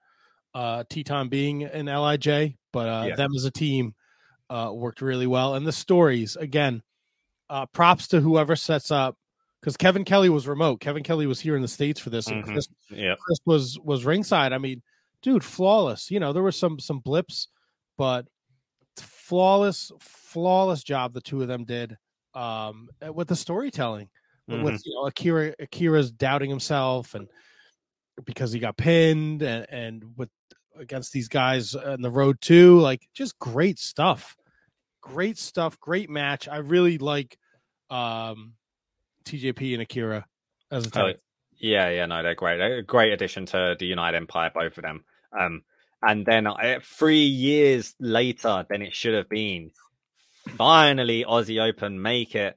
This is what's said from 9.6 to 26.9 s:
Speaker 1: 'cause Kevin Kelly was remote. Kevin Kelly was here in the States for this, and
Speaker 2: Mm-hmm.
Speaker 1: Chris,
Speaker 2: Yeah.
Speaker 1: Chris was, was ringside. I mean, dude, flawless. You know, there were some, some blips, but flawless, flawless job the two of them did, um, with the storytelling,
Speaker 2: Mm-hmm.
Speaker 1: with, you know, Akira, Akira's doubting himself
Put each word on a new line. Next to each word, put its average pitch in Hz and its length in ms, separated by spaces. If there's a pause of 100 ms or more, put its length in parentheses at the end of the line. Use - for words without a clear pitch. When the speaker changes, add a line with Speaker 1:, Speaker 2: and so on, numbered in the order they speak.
Speaker 1:
'cause 143 140
Kevin 185 280
Kelly 190 240
was 143 180
remote. 143 340
Kevin 147 220
Kelly 156 240
was 131 140
here 156 160
in 131 60
the 117 60
States 147 300
for - 120
this, 113 180
and 107 160
Speaker 2:
Mm-hmm. 104 80
Speaker 1:
Chris, 139 160 (200)
Speaker 2:
Yeah. 101 300
Speaker 1:
Chris 165 260
was, 143 360
was 139 240
ringside. 156 480
I 131 60
mean, 131 240 (400)
dude, 254 220
flawless. 185 680
You 202 100
know, 143 120
there 180 100
were 190 100
some, 160 260
some 135 220
blips, - 480 (480)
but 127 320 (680)
flawless, 190 1040
flawless 185 840
job 127 300
the 123 80
two 135 220
of 123 60
them 120 160
did, 117 320 (380)
um, 110 540 (240)
with 160 160
the 175 80
storytelling, 131 720 (400)
Speaker 2:
Mm-hmm. 117 140
Speaker 1:
with, 113 240
you - 80
know, 127 120
Akira, 160 520
Akira's 156 520
doubting 135 380
himself 131 640